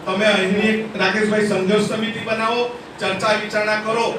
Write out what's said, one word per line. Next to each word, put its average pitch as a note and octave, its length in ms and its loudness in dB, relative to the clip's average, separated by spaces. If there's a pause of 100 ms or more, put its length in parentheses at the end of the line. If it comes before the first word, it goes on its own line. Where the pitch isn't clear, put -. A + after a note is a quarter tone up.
તમે G3+ 220 0
અહીંની G3 420 2
એક A3 280 -2
રાકેશભાઈ G#3 520 2
સંઘર્ષ G3 400 2
સમિતિ G#3+ 320 -4
બનાવો, A3+ 420 0 (380)
ચર્ચા F#3+ 420 0
વિચારણા G#3+ 380 -2
કરો. A3+ 260 0 (120)